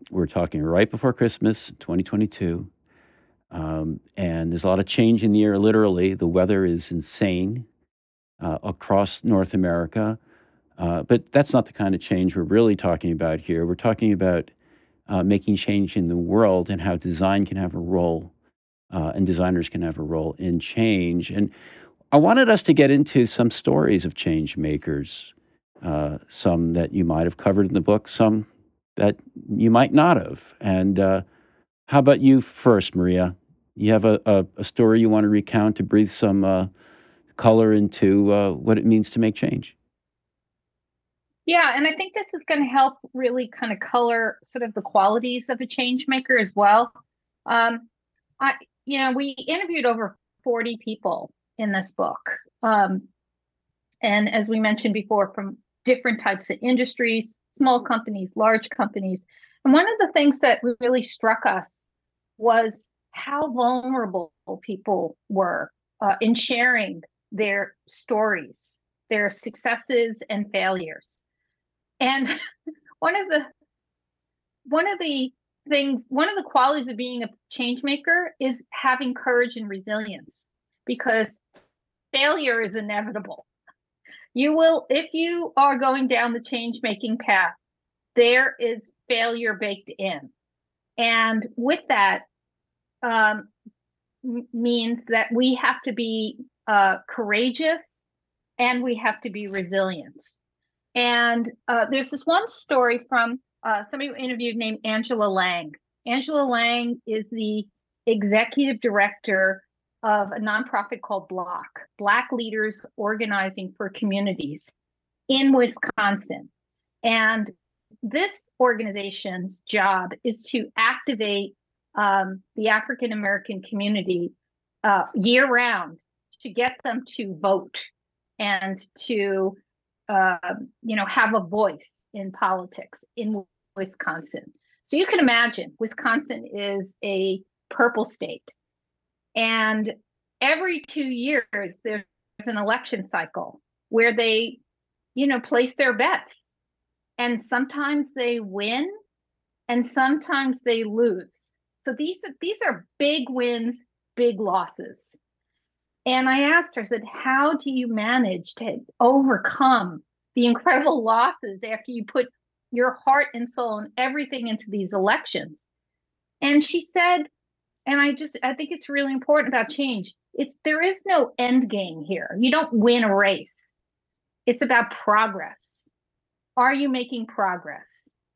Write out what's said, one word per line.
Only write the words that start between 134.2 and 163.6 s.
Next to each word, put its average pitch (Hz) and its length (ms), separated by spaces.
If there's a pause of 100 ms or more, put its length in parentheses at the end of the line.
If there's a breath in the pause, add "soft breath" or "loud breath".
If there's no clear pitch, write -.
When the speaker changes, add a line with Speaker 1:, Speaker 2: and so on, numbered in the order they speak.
Speaker 2:
So - 120
you 349 100
can - 140
imagine, 233 580
Wisconsin 233 680
is 202 580
a 190 380 (280)
purple 240 360
state. - 440 (880)
And 220 580 (480)
every 320 400
two - 220
years, 240 800
there's 214 200 (420)
an 226 120
election 208 480
cycle - 560 (280)
where 226 240
they, 226 460 (540)
you 269 140
know, 254 120
place 247 360
their 254 180
bets. - 640 (640)
And 240 260
sometimes 285 720
they 240 260
win 214 500 (800)
and 240 180
sometimes 269 680 (100)
they 226 180
lose. 214 680 (300)
So 262 120
these 349 300
are, 302 160
these 415 240
are 220 200 (120)
big 285 320
wins, 240 540 (320)
big 240 240
losses. - 800 (880)
And 254 220
I 269 140
asked 330 340
her, 240 60
I 208 40
said, 220 200
"How 277 500
do 294 140
you 247 240
manage 214 640
to 226 220 (220)
overcome 247 1040 (340)
the 240 120
incredible 262 560
losses 226 600
after 220 280
you 233 140
put 247 220 (440)
your 254 340
heart 277 280
and 240 160
soul 233 300